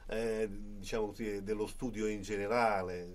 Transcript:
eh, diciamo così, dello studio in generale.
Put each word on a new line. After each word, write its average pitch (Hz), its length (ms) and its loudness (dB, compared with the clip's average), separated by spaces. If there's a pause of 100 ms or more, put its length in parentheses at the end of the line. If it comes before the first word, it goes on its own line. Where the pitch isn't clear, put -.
eh, 110 420 0
diciamo 104 580 -2
così, 101 360 -4
dello 107 240 0
studio 107 400 -2
in 104 140 0
generale. 98 920 2